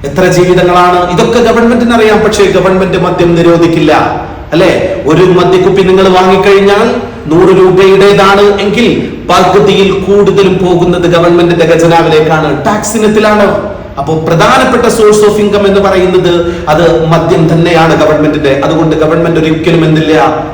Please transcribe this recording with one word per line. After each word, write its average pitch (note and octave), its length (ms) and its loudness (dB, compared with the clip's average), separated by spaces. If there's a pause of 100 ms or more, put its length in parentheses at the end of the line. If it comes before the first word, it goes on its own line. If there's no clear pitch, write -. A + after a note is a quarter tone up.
എത്ര F3+ 200 -2
ജീവിതങ്ങളാണ്? F3+ 840 0
ഇതൊക്കെ A#3 420 0
ഗവൺമെന്റിന് A#3+ 420 0
അറിയാം, G#3+ 240 2
പക്ഷേ G#3+ 260 0
ഗവൺമെന്റ് F#3 540 0
മദ്യം F3 360 0
നിരോധിക്കില്ല, E3 580 0 (600)
അല്ലേ? - 540 -2
ഒരു D#3+ 160 2
മദ്യക്കുപ്പി F#3 600 2
നിങ്ങൾ F#3 260 2
വാങ്ങിക്കഴിഞ്ഞാൽ G3 1040 0 (140)
നൂറ് E3 220 2
രൂപയുടേതാണ് G3 1120 2
എങ്കിൽ G#3 520 -2 (180)
പകുതിയിൽ F#3+ 600 2
കൂടുതലും G3 760 0
പോകുന്നത് F3 360 0
ഗവൺമെന്റിന്റെ E3+ 720 2
ഖജനാവിലേക്കാണ്, D#3+ 920 0
ടാക്സ് G#3 300 -4
ഇനത്തിലാണ്. G#3+ 760 0 (260)
അപ്പോ D#3 200 -4
പ്രധാനപ്പെട്ട A3+ 760 0
source G#3 320 2
of G#3 140 0
income G3+ 260 0
എന്ന് G3 140 2
പറയുന്നത് F3+ 760 0 (120)
അത് E3 380 0
മദ്യം D#3+ 460 0
തന്നെയാണ് D#3+ 540 0
ഗവൺമെന്റിന്റെ. D3 580 -2
അതുകൊണ്ട് D#3+ 320 -2
ഗവൺമെന്റ് D#3+ 440 0
ഒരിക്കലും D#3+ 440 0
എന്തില്ല D#3 680 0